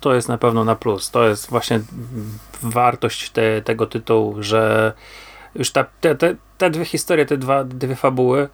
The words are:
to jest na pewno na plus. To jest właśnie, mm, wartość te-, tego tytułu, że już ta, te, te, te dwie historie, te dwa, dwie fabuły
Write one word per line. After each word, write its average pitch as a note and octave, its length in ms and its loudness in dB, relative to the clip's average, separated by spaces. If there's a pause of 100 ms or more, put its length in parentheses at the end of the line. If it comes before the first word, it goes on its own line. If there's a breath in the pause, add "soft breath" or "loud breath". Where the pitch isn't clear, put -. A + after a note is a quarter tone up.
to C3+ 140 2
jest A#2+ 140 0
na A#2+ 100 -2
pewno A2+ 260 2
na A2 120 2
plus. G#2 340 -4
To A#2 180 4
jest G#2 220 -2
właśnie, A#2 260 0
mm, A2 640 -8 (240)
wartość B2 680 -2
te-, A2 340 0
tego A2+ 220 -2
tytułu, G#2+ 560 -2
że A2 500 2 (600 loud breath)
już - 160 -4
ta, C#3 140 2 (160)
te, D#3+ 140 4
te, F3 220 0 (220)
te F#3 120 2
dwie D#3+ 140 -4
historie, D3+ 420 0
te D3 100 0
dwa, C3+ 280 0
dwie B2+ 320 -6
fabuły C3 580 2